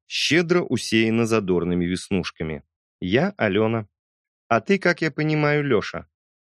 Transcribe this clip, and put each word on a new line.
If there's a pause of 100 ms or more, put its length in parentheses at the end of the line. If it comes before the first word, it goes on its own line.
щедро
усеяно
задорными
веснушками. (360)
«Я
Алена. (600)
А
ты,
как
я
понимаю,
Леша. (340)